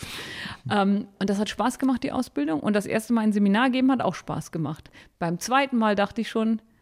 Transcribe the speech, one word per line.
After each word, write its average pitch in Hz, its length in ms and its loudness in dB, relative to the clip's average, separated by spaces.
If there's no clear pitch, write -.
Ähm, 202 360 2
und 196 120 0
das 196 80 0
hat 208 100 -2
Spaß 240 300 -2
gemacht, 262 240 0
die 277 100 -4
Ausbildung. 294 480 -2
Und 208 140 0
das 202 120 0
erste - 260 -2
Mal 226 100 4
ein 214 100 2
Seminar 208 380 4
geben 262 200 4
hat 262 100 2
auch 175 140 0
Spaß - 380 -8
gemacht. 156 380 -6
Beim 170 220 -2
zweiten 269 380 0
Mal 214 160 4
dachte 202 260 0
ich 214 100 -4
schon, 220 300 0